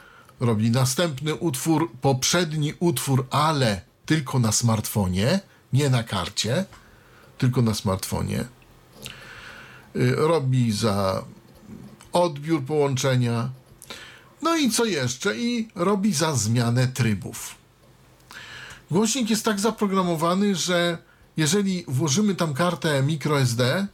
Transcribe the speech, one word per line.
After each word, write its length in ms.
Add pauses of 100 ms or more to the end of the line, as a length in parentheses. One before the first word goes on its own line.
(400)
robi 300
następny 640
utwór, 680
poprzedni 760
utwór, 520
ale 500 (260)
tylko 320
na 140
smartfonie, 880 (320)
nie 180
na 120
karcie, 600 (760)
tylko 240
na 120
smartfonie. 720 (1500)
Y, 200
robi 560
za 520 (880)
odbiór 520
połączenia. 840 (920)
No 140
i 140
co 140
jeszcze? 540
I 360
robi 400
za 220
zmianę 520
trybów. 640 (1400)
Głośnik 400
jest 140
tak 160
zaprogramowany, 920
że 440 (380)
jeżeli 520
włożymy 460
tam 200
kartę 480
micro 380
S 160
D, 380